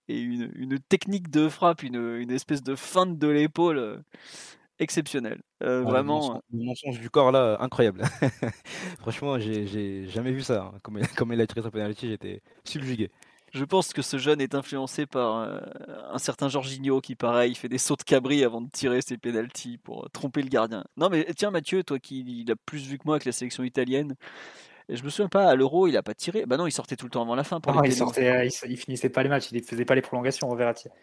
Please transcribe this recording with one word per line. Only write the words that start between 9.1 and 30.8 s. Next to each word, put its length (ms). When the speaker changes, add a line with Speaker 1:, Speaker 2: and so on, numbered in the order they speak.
Speaker 2:
j'ai, 260
j'ai 420
jamais 240
vu 100
ça, 220
hein. 200
Comme 140
il, 100
<laughs> 80
comme 180
il 80
a 60
tiré 140
sa 100
penalty, 380
j'étais 320
subjugué. 440
Speaker 1:
Je 100
pense 300
que 80
ce 160
jeune 240
est 120
influencé 520
par, 320
euh, 220
un 60
certain 320
Jorginho 500
qui, 160
pareil, 400
fait 140
des 80
sauts 180
de 80
cabri 400
avant 160
de 100
tirer 320
ses 160
pénaltys 600
pour, 260
euh, 80
tromper 300
le 80
gardien. 340
Non, 120
mais 160
tiens, 140
Mathieu, 300
toi 160
qui 480
l'as 120
plus 280
vu 120
que 80
moi 100
avec 80
la 80
sélection 320
italienne, 520
je 160
me 60
souviens 200
pas, 180
à 80
l'Euro, 320
il 100
a 60
pas 100
tiré. 320
Bah 120
non, 100
il 40
sortait 240
tout 120
le 20
temps 140
avant 100
la 100
fin 160
pour 140
Speaker 3:
Non, 80
Speaker 1:
les 80
Speaker 3:
il 40
Speaker 1:
pénaux. 120
Speaker 3:
sortait, 240
euh, 140
il 60
s-, 200
il 80
finissait 320
pas 140
les 60
matchs, 220
il 120
faisait 200
pas 120
les 80
prolongations, 500
Verratti. 360